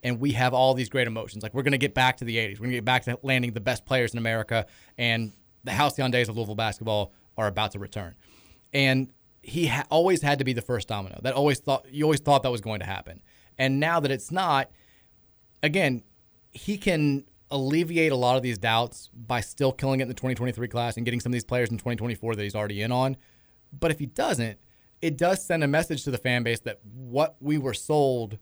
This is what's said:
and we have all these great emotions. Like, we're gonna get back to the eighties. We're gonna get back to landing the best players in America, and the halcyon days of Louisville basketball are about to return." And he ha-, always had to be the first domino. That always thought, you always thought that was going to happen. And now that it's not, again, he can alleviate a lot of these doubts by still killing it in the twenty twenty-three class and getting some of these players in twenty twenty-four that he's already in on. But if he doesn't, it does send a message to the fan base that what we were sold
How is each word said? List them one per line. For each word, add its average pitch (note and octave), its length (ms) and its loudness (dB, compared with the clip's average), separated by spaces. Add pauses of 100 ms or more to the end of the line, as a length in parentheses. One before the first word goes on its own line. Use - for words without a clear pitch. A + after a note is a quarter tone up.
and B2 160 -2
we C#3 140 0
have B2+ 200 2
all C3 200 6
these B2 160 -2
great B2+ 180 0
emotions. A2 360 -8
Like, A2+ 100 -8
we're B2+ 100 -2
gonna C#3 140 2
get B2+ 160 0
back B2+ 240 4
to B2 80 -8
the A2+ 120 -2
eighties. G#2 220 -4
We're G#2+ 60 -8
gonna B2 120 -2
get G#2+ 80 -6
back B2+ 180 2
to A#2+ 200 -4
landing B2+ 300 0
the A2+ 80 -6
best A2+ 240 -4
players B2+ 280 0
in A#2 40 -4
America, A2+ 480 -2 (320)
and A2+ 340 0 (320)
the - 80 -8
halcyon C3+ 400 0
days B2 160 2
of G#2+ 80 -8
Louisville G#2+ 200 -6
basketball G#2+ 580 -2 (240)
are A2 100 2
about G#2 240 -2
to G2 80 -12
return." G2 360 -12 (580)
And C3+ 360 2 (320)
he D#3 260 -2
ha-, C3+ 220 -2
always E3+ 320 4
had C#3+ 180 2
to C3 60 0
be C3 60 0
the A#2 100 -2
first A#2 280 -4
domino. G2+ 340 -8
That B2+ 120 -2
always C#3+ 240 2
thought, C3+ 300 -2
you C#3+ 140 -4
always D3+ 160 4
thought C#3+ 240 4
that B2+ 80 2
was A#2+ 100 -2
going G#2+ 200 -4
to F2+ 40 -8
happen. F#2 360 -10 (360)
And C3+ 220 2
now E3 220 4
that C#3 100 2
it's - 200 -4
not, D#3+ 380 2 (920)
again, D3+ 400 2 (480)
he - 260 -6
can D3 460 2 (260)
alleviate D#3 600 2
a C3+ 40 2
lot B2 200 4
of C3 80 0
these A#2+ 140 -2
doubts A2+ 580 0
by A#2+ 240 -2
still C3 320 0
killing C3+ 300 0
it - 20 0
in B2 60 -4
the B2 40 -8
twenty C3 220 -4
twenty-three A#2+ 320 -4
class A#2+ 300 -4
and A#2 80 -4
getting A#2+ 160 -2
some B2 80 -4
of B2 40 0
these A#2+ 120 -2
players B2 260 0
in A2+ 60 -4
twenty A#2+ 180 -4
twenty-four A2+ 400 -4
that G#2 80 -4
he's G2+ 120 -6
already G#2 260 -2
in A2+ 100 -2
on. C3 240 0 (560)
But D3+ 180 -2
if D3+ 100 -2
he D3 60 -4
doesn't, A#2+ 540 -2 (420)
it D#3+ 160 -2
does F3+ 280 2
send E3 180 0
a C#3+ 40 2
message C#3 360 0
to C#3+ 80 -2
the B2 60 -2
fan B2 260 0
base A2+ 180 0
that G#2+ 220 -10
what B2+ 560 -2
we D3 180 0
were C3 160 -2
sold B2+ 680 0